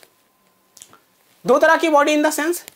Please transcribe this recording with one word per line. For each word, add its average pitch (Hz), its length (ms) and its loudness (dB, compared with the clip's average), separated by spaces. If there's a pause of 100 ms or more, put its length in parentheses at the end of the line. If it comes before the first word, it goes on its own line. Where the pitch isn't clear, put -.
(1400)
दो 240 140 2
तरह 320 180 2
की 330 120 -4
body 294 280 2
in 294 60 0
the 302 120 -2
sense, 320 260 -6 (160)